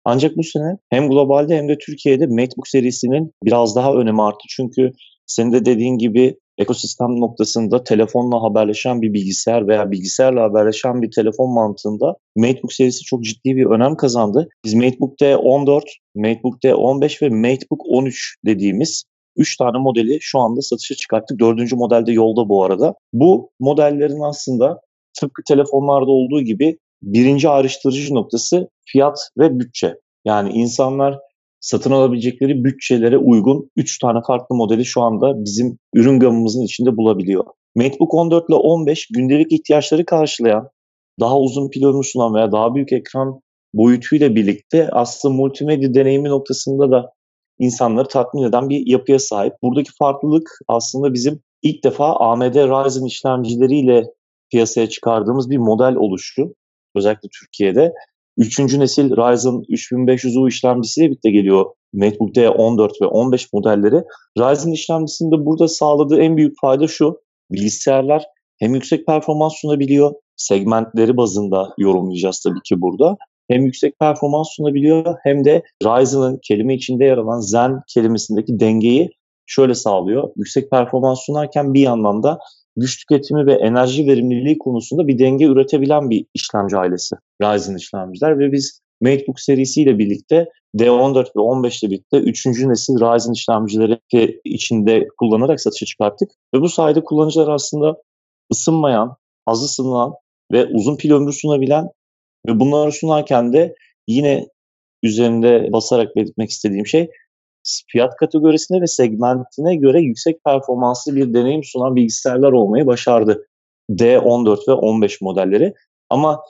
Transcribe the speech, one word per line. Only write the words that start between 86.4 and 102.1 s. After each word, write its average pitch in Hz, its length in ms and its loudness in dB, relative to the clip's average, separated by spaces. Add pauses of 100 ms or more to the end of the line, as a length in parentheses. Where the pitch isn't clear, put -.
ailesi 90 400 -4 (260)
Ryzen 104 340 -2
işlemciler 98 640 -4
ve 139 140 0
biz 139 280 -6 (200)
MacBook 135 400 0
serisiyle 135 580 2
birlikte 107 500 0 (300)
D 117 120 4
on 127 240 2
dört 127 220 0
ve 104 40 0
on 123 220 0
beş 120 200 -4
ile 107 80 -4
birlikte 98 280 -2
üçüncü 127 500 -2
nesil 123 260 -2
Ryzen 117 380 0
işlemcileri 110 1120 0
içinde 110 640 0 (100)
kullanarak 123 420 0
satışa - 260 -4
çıkarttık. - 440 -4 (240)
Ve 135 60 4
bu 170 80 0
sayede 160 360 0
kullanıcılar 156 440 0
aslında 151 480 -2 (560)
ısınmayan, 127 640 0 (300)
az 113 160 -2
ısınan 127 520 -4 (380)
ve 120 140 2
uzun 120 300 -2
pil 151 160 0
ömrü 143 200 2
sunabilen 147 560 -2 (600)